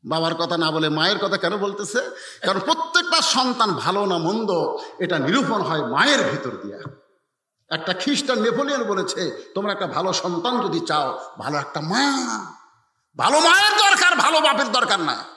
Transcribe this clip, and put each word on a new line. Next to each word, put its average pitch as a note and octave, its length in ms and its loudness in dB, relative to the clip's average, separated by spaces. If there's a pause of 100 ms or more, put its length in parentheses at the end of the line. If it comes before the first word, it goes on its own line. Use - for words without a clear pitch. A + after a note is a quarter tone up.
বাবার E3 300 0
কথা E3+ 220 -2
না E3 140 0
বলে D#3 180 0
মায়ের E3 300 0
কথা F#3+ 180 0
কেন F#3 200 -2
বলতেছে? G3+ 540 -4 (320)
কারণ G3 180 0
প্রত্যেকটা D#4+ 600 0
সন্তান A#3+ 540 2
ভালো F3+ 320 0
না F3+ 120 0
মন্দ, G3 320 0 (480)
এটা F3 200 0
নিরূপণ G3+ 420 2
হয় D#3 260 -2
মায়ের E3+ 440 2
ভিতর C3+ 200 -6
দিয়া। - 280 -12 (960)
একটা D#3 180 -4
খ্রিস্টান B3 460 0
নেপোলিয়ন A#3+ 460 0
বলেছে, F#3+ 720 -4
"তোমরা G3 180 -2
একটা F#3+ 140 -4
ভালো E3 260 -2
সন্তান F3+ 480 -2
যদি E3+ 200 -2
চাও, D3 380 -2 (200)
ভালো D3 200 -4
একটা C#3 220 -6
মা, B3+ 480 0 (880)
ভালো A#3+ 240 4
মায়ের G4+ 500 6
দরকার, F4 260 4
ভালো D#4 240 4
বাপের C4+ 320 2
দরকার A3+ 280 2
না।" C#3 240 -4 (120)